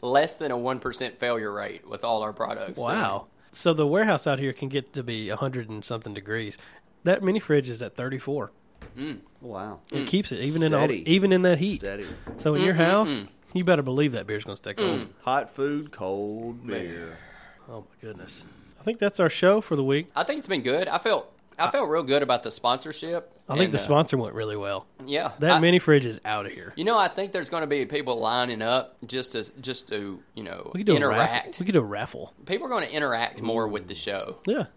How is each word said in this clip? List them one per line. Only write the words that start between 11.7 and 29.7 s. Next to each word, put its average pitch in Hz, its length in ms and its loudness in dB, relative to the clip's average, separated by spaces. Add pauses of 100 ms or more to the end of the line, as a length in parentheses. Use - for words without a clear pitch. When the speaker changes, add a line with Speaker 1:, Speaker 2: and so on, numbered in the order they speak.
Speaker 3:
Steady. 98 240 -6 (320)
Speaker 2:
So 151 160 2
in 143 80 4
your 190 140 4
Speaker 1:
Mm-mm-mm. - 20 2
Speaker 2:
house, 165 460 4 (300)
you 185 100 0
better 170 180 6
believe 135 300 2
that 104 160 -6
beer's 107 160 -4
gonna 101 140 -10
stay 104 180 -10
cold. 175 240 0
Speaker 1:
Mm. 110 80 -8 (140)
Speaker 3:
Hot 131 280 0
food, 147 420 -4
cold 107 720 -6
Speaker 1:
Man. 104 240 -6
Speaker 3:
beer. 85 300 -12 (500)
Speaker 2:
Oh 113 220 -14
my - 180 -18
goodness. - 360 -16 (360)
I - 40 -20
think 226 160 -2
that's 202 200 0
our 170 100 6
show 202 320 4
for - 140 -4
the 139 80 0
week. 143 320 0
Speaker 1:
I 165 80 0
think 285 140 -2
it's 285 100 -10
been 180 140 -2
good. 143 260 0
I 170 120 0
felt, - 340 0 (240)
I 160 80 2
Speaker 2:
I 208 60 2
Speaker 1:
felt 254 180 2
real 160 140 2
good 143 180 4
about 127 220 2
the 110 80 -6
sponsorship. 156 800 -2 (180)
Speaker 2:
I 131 40 -2
think 170 140 6
Speaker 1:
And, 160 80 -2
Speaker 2:
the - 20 2
Speaker 1:
uh, 98 40 2
Speaker 2:
sponsor 147 360 4
went 113 180 -2
really 107 220 -4
well. 101 280 -4 (200)
Speaker 1:
Yeah. 143 340 -2
Speaker 2:
That 156 120 6
Speaker 1:
I 156 80 8
Speaker 2:
mini 170 200 8
fridge 143 260 6
is 110 200 -4
outta 104 240 -2
here. 90 260 -14
Speaker 1:
You 165 80 -4
know, 226 140 4
I 190 100 4
think 190 240 -4
there's 180 180 -4
gonna 165 160 -2
be 143 200 2
people 131 340 -2
lining 117 420 0
up 120 440 0
just 127 260 -6
to, 113 180 -6 (120)
just 127 260 -8